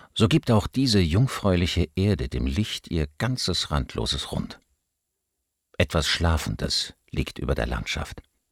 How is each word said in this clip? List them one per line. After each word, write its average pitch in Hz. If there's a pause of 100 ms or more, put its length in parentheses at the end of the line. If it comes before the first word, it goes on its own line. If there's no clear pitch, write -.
(140)
so -
gibt 156
auch -
diese 123
jungfräuliche 90
Erde 92
dem 62
Licht 82
ihr 78 (100)
ganzes 117
randloses -
Rund. - (1200)
Etwas 82
Schlafendes - (160)
liegt -
über 67
der 58
Landschaft. - (300)